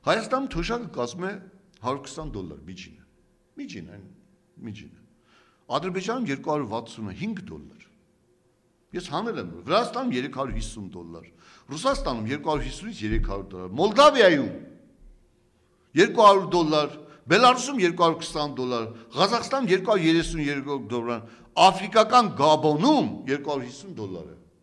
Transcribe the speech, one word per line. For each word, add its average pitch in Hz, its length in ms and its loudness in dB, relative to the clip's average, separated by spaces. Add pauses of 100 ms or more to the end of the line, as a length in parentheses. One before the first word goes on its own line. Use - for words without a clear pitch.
Հայաստանում 226 480 -2
թոշակը 202 400 -6
կազմում 156 360 -6
է 202 60 -8 (460)
հարյուր 135 240 -6
քսան 143 300 -12
դոլար 80 340 -12
միջինը։ 92 360 -18 (500)
Միջին, 185 340 -14
այն 98 180 -20 (640)
միջինը։ - 340 -16 (680)
Ադրբեջանում 185 580 -4
երկու 139 260 -4
հարյուր 135 200 -4
վաթսուն 113 400 -10
հինգ 196 340 -8
դոլար։ 76 380 -18 (1080)
Ես 175 160 -8
հանել 185 300 -4
եմ, 85 140 -10 (100)
Վրաստանում 233 500 -2
երեք 127 240 -4
հարյուր 123 220 -6
հիսուն 107 320 -10
դոլար, 85 380 -16 (400)
Ռուսաստանում 151 600 -4
երկու 147 220 -4
հարյուր 147 160 -2
հիսունից 196 340 -12
երեք 107 300 -2
հարյուր 98 220 -8
դոլար, 92 200 -12
Մոլդավիայում 196 760 6 (1400)
երկու 202 320 6
հարյուր 196 260 8
դոլար, 151 460 0 (240)
Բելարուսում 247 560 4
երկու 170 240 2
հարյուր 165 180 4
քսան 147 320 -6
դոլար, 123 320 -4 (300)
Ղազախստանում 220 560 0
երկու 185 220 2
հարյուր 165 180 2
երեսուն 165 320 0
երկու 143 340 -4 (140)
դոլար, 117 340 -4 (380)
աֆրիկական 208 720 6
Գաբոնում 156 720 4 (220)
երկու 143 220 -2
հարյուր 127 180 -4
հիսուն 185 260 -16
դոլար 92 320 -10
է 80 80 -20 (260)